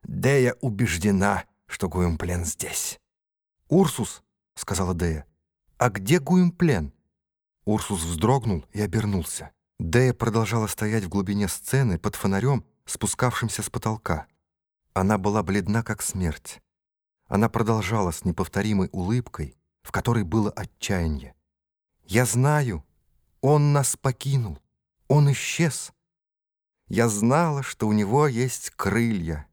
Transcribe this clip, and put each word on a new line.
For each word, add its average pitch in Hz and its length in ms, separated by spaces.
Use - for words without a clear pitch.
Дея 135 560
убеждена, 98 840
что - 220
Гуимплен 87 560
здесь". - 540
"Урсус", 156 540
сказала 92 380
Дея, 82 320
"а 123 100
где 104 300
Гуимплен?" 165 760
Урсус 104 380
вздрогнул 101 720
и 104 80
обернулся. 101 720
Дея 123 340
продолжала 113 540
стоять 107 380
в 90 40
глубине 101 400
сцены 120 500
под - 180
фонарём, 101 500
спускавшимся - 760
с - 80
потолка. - 560
Она 98 260
была 104 240
бледна, 98 400
как 110 200
смерть. - 580
Она 110 220
продолжала 110 640
с - 140
неповторимой 98 680
улыбкой, 95 640
в - 100
которой 113 320
было 104 260
отчаяние: 80 840
"Я 117 220
знаю, 127 580
он 147 320
нас 143 240
покинул, 127 600
он 147 240
исчез. - 600
Я 113 200
знала, 139 540
что - 240
у 107 60
него 107 340
есть 123 440
крылья". 95 840